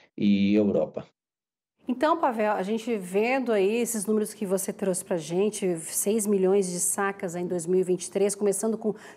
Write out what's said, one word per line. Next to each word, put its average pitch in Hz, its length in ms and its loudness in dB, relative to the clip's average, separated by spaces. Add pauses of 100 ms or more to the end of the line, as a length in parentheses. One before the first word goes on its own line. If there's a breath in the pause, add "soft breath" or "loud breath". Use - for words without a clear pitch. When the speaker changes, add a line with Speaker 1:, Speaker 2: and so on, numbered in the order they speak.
(160 soft breath)
Speaker 1:
e 101 380 4
Europa. 95 500 0 (840)
Speaker 2:
Então, 311 300 2
Pavel, 220 320 0
a 190 140 -2
gente 220 320 -2
vendo 220 560 0
aí 208 240 4
esses 226 300 -2
números 214 280 0
que - 100 -8
você 190 280 -2
trouxe 185 320 -2
pra 185 120 -2
gente, 180 640 0
seis 202 480 -2
milhões 190 420 2
de 175 120 -4
sacas 196 560 -2
em 175 100 -4
dois 175 180 -4
mil 185 140 2
e 185 60 2
vinte 180 220 -2
e - 40 -14
três, 196 240 2
começando 208 420 0
com 214 160 -2 (240 loud breath)